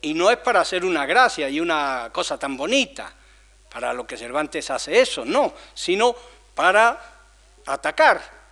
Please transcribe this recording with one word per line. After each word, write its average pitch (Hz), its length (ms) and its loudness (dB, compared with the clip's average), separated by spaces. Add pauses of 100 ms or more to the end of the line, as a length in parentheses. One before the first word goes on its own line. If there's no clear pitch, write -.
Y 151 140 -4
no 175 160 2
es 233 80 2
para 220 220 2
hacer 180 240 -2
una 160 220 0
gracia 175 420 2
y 143 120 -4
una 143 520 -2
cosa 160 260 -6
tan 139 180 -6
bonita, - 560 -2 (580)
para 120 220 -4
lo 123 140 -6
que - 100 -12
Cervantes 139 540 -6
hace 147 300 0
eso, 196 240 0
no, 208 300 0 (200)
sino 220 400 0 (400)
para 202 460 4 (680)
atacar 156 560 2 (300)